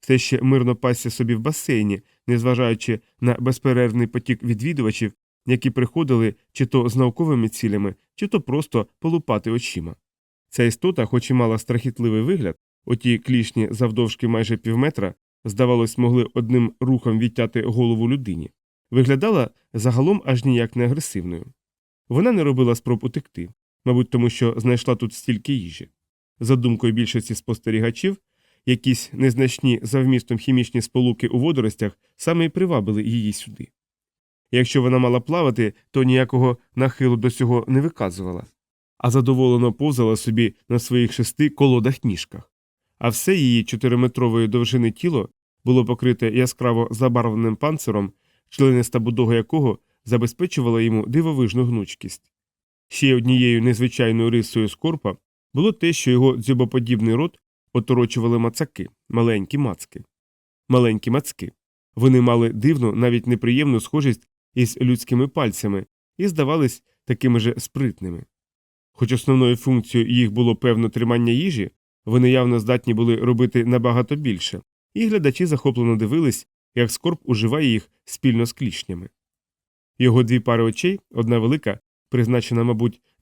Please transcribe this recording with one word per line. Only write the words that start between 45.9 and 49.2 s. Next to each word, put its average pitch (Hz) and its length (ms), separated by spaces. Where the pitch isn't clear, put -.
яскраво 120 600
забарвленим 113 680
панциром, 110 560
члениста 127 500
будова 117 360